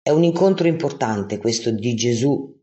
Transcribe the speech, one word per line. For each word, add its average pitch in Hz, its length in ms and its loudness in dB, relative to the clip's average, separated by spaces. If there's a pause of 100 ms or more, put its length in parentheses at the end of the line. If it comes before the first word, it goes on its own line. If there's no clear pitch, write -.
È 139 100 -2
un 156 120 4
incontro 180 460 2
importante 110 680 -2
questo 113 340 -2
di 113 240 -2
Gesù 120 680 -2